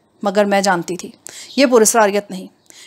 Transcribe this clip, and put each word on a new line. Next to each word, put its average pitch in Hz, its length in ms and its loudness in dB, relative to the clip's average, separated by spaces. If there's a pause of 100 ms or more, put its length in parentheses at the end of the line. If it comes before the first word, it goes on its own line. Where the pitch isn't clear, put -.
(220)
मगर 202 240 0
मैं 202 160 0
जानती 175 340 -2
थी - 160 -16 (460)
ये 277 80 4
पुरस्कारियत 214 640 2
नहीं। 185 180 -14 (380)